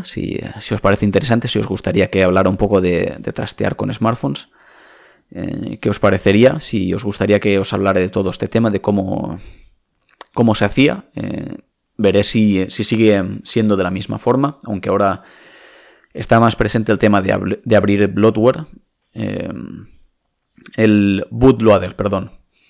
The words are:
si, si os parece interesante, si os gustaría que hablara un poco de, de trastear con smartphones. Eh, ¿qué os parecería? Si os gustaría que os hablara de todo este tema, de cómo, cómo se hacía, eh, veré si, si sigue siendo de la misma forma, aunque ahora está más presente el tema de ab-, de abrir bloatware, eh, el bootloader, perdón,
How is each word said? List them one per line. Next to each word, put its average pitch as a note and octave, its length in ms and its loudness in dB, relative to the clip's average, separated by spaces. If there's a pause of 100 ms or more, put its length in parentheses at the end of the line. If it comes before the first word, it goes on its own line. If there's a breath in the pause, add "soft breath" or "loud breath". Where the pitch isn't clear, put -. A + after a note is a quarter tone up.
si, - 360 -8 (200)
si - 120 -8
os G#2 80 -2
parece G2+ 240 2
interesante, G#2 420 0
si A2+ 120 -2
os - 80 0
gustaría F#2 420 0
que F#2+ 160 2
hablara F#2+ 240 2
un F#2+ 80 0
poco G2 240 2
de, F2+ 380 0
de - 140 -8
trastear - 440 -6
con G#2 160 -6
smartphones. A#2+ 560 -4 (840 soft breath)
Eh, - 480 -8
¿qué G#2 120 -2
os - 100 -4
parecería? G2+ 580 4
Si F#2 360 -4
os G#2+ 100 -6
gustaría G2+ 340 0
que G2 200 0
os F#2+ 160 -4
hablara G2 260 0
de F2+ 80 0
todo F#2+ 220 -2
este A2 180 -6
tema, A2+ 220 0
de G2 100 -2
cómo, G2 600 -2 (920 soft breath)
cómo A#2 220 2
se G#2+ 100 0
hacía, C3+ 400 0 (100)
eh, - 440 -8 (400)
veré G2+ 260 4
si, G#2 460 2
si - 120 -8
sigue G#2+ 400 2 (220)
siendo G#2+ 320 0
de F#2 80 0
la F#2 60 -2
misma G2+ 280 -6
forma, C3+ 460 -2
aunque G2+ 240 -6
ahora G2 340 0 (920 soft breath)
está A2+ 260 -2
más A2+ 160 2
presente A2 360 -2
el G2 60 0
tema G#2 220 2
de F#2+ 140 0
ab-, G2 280 -4
de A2+ 140 2
abrir G2+ 320 4
bloatware, A2 560 2 (480)
eh, G#2 400 -8 (1200)
el G#2 540 2
bootloader, A2+ 640 4
perdón, G2 380 -4 (380 soft breath)